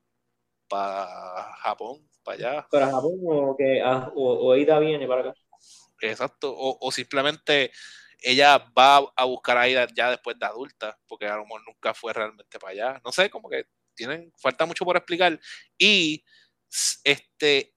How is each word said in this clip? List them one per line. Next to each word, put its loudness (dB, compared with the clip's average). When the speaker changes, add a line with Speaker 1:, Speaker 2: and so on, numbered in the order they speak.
Speaker 1:
pa -8
Japón, -8
pa -10
allá. -8
Speaker 2:
¿Para 4
Japón -2
o 0
que, 2
ah, -2
o, 0
o 6
Ada 4
viene -2
para -2
acá? -16
Speaker 1:
Exacto, -6
o, -6
o -6
simplemente -2
ella 6
va 6
a 2
buscar 0
a 4
Ada 2
ya 0
después -6
de -6
adulta, -12
porque -12
a -6
lo -10
mejor -18
nunca -6
fue -10
realmente -8
para -14
allá. -6
No -8
sé, 0
como -16
que -10
tienen, -10
falta -2
mucho -8
por 0
explicar. 0
Y 2
s-, -4
este, 0